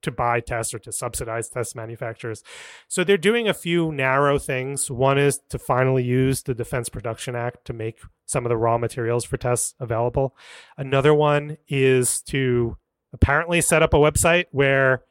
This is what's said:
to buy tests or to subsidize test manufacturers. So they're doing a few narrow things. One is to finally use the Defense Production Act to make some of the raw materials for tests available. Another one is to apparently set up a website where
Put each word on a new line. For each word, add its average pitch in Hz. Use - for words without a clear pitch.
to 156
buy 120
tests 117
or 120
to 110
subsidize 113
test -
manufacturers. 113
So -
they're 196
doing 214
a 185
few 170
narrow 139
things. 135
One 135
is 143
to 120
finally 131
use 131
the 135
Defense 117
Production 117
Act 120
to -
make 113
some 123
of 120
the 117
raw 117
materials 117
for -
tests -
available. 120
Another 139
one 147
is 131
to 123
apparently 165
set 160
up 160
a 160
website 165
where 135